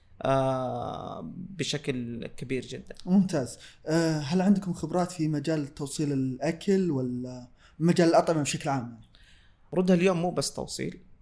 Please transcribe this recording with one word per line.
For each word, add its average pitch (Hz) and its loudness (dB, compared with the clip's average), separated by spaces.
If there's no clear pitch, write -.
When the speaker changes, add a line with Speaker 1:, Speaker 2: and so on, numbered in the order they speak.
Speaker 1:
آه، 131 -4
بشكل 127 -6
كبير 127 -8
جدًا. - -14
Speaker 2:
ممتاز. 180 2
آه، 160 2
هل 151 0
عندكم 190 4
خبرات 175 -2
في 156 -2
مجال 151 -2
توصيل 147 -4
الأكل 151 0
ولا 127 -4
مجال 165 6
الأطعمة 165 6
بشكل 143 -2
عام؟ 120 -2
Speaker 1:
ردها 180 4
اليوم 175 4
مو 175 0
بس - -2
توصيل، - -8